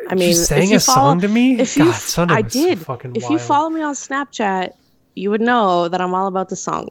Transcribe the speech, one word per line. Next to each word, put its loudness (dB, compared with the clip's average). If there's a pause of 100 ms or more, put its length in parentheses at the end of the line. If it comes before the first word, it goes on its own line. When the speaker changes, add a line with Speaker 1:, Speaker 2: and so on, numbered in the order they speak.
Speaker 1:
I -2
mean, 4
Speaker 2:
You 4
sang 2
Speaker 1:
if 2
you 4
Speaker 2:
a 2
song 4
Speaker 1:
follow, 4
Speaker 2:
to 0
me? 2
Speaker 1:
if -2
you 6
Speaker 2:
God, 4
Speaker 1:
f-, -8
Speaker 2:
Sunday 0
Speaker 1:
I 2
Speaker 2:
was -6
Speaker 1:
did. 0
Speaker 2:
fucking -10
Speaker 1:
If -6
you -6
Speaker 2:
wild. -2
Speaker 1:
follow 0
me -4
on -4
Snapchat, -4 (440)
you -4
would 0
know 2
that -2
I'm -2
all 0
about -4
the -8
song, -8